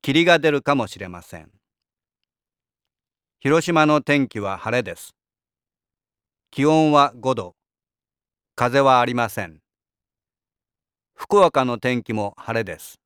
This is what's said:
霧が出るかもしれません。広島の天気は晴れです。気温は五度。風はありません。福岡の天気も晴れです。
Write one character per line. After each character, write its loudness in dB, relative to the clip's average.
霧 2
が 4
出 2
る -2
か -2
も -4
し -18
れ -14
ま -16
せ -20
ん。 -20
広 0
島 2
の 2
天 0
気 -10
は -8
晴 -4
れ -2
で -10
す。 -20
気 -2
温 4
は 4
五 -4
度。 -10
風 0
は 4
あ 4
り -4
ま -2
せ -10
ん。 -20
福 0
岡 4
の -4
天 -2
気 -10
も -6
晴 -6
れ -2
で -12
す。 -20